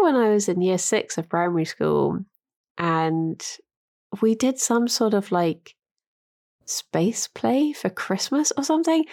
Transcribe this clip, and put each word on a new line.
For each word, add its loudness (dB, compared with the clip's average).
when 4
I 4
was 2
in 0
year 2
six -2
of -6
primary 0
school 0
and -2
we 4
did -2
some 0
sort 0
of, 0
like, -2
space -4
play 0
for -4
Christmas -2
or -2
something. 2